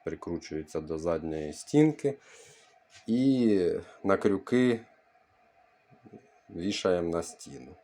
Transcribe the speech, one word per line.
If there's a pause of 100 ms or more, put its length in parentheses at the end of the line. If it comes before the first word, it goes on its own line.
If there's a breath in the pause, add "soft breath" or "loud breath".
прикручується
до
задньої
стінки. (880 loud breath)
І (320 loud breath)
на
крюки (1600)
вішаємо
на
стіну.